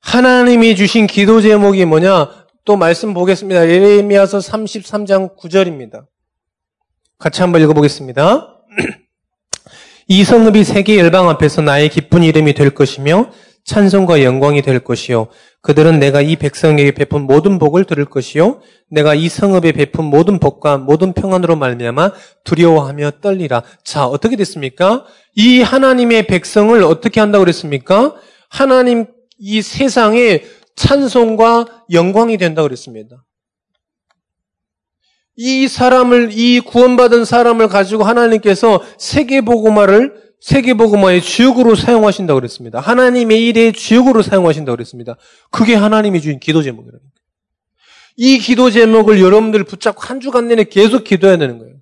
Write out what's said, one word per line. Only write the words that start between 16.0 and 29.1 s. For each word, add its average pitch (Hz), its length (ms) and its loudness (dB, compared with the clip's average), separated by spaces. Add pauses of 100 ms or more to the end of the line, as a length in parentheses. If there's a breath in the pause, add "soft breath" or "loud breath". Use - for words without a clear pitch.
이 156 140 0
백성에게 147 560 0
베푼 147 320 -6
모든 156 340 2
복을 165 280 0
들을 143 200 -6
것이요. 156 560 -4 (300 soft breath)
내가 151 240 0
이 160 120 -2
성읍에 180 440 0
베푼 156 340 -4
모든 165 340 0
복과 143 380 -2
모든 156 360 -2
평안으로 180 420 -2
말미암아 127 560 -4 (320 loud breath)
두려워하며 147 760 -2
떨리라." 170 420 -4 (200 soft breath)
자, 143 220 -6
어떻게 147 300 -4
됐습니까? 185 680 -4 (300 soft breath)
이 247 280 4
하나님의 247 680 0
백성을 208 560 0
어떻게 185 360 -2
한다고 208 240 2
그랬습니까? 175 680 -2 (360 soft breath)
하나님, 247 580 0 (300)